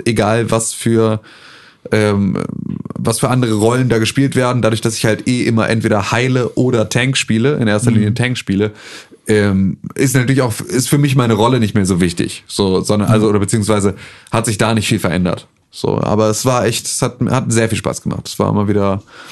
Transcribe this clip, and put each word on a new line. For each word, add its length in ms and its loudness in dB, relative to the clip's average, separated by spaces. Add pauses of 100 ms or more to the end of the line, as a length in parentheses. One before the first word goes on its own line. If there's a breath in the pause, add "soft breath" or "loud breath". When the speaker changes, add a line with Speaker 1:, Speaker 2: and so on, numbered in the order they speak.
Speaker 1:
egal 460 0
was 220 -2
für, 460 0 (720 loud breath)
ähm, 460 2 (580)
was 240 -2
für 100 2
andere 240 2
Rollen 360 2
da 80 2
gespielt 380 0
werden, 260 2
dadurch, 200 0
dass 140 -2
ich 100 -2
halt 220 0
eh 160 0
immer 260 2
entweder 420 0
heile 420 0
oder 360 0
Tank 280 0
spiele, 380 0
in 120 0
erster 240 2
Speaker 2:
Mhm. 60 2
Speaker 1:
Linie 160 2
Tank 240 -2
spiele, 340 -2 (560 loud breath)
ähm, 500 2 (180)
ist 200 0
natürlich 260 2
auch, 200 -2
ist 280 -4
für 80 2
mich 180 2
meine 180 2
Rolle 260 2
nicht 140 0
mehr 120 2
so 160 0
wichtig. 460 -2
So, 340 0
sondern, 280 0
also, 160 4
Speaker 2:
Mhm. 60 2
Speaker 1:
oder 80 2
beziehungsweise 560 0 (340 loud breath)
hat 160 -2
sich 120 -4
da 180 2
nicht 120 0
viel 120 0
verändert. 480 -2 (260)
So, 280 -2
aber 280 2
es 160 -4
war 200 2
echt, 200 -2
es 160 -6
hat, 180 -4 (100)
hat 220 -2
sehr 180 2
viel 80 -4
Spaß 240 -6
gemacht. 260 -6
Es 100 -8
war 120 0
immer 180 0
wieder, 340 0 (300 loud breath)